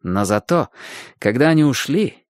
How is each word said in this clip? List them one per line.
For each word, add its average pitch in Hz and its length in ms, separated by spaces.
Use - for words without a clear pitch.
Но 95 240
зато, 104 440
когда 123 300
они 156 140
ушли 147 600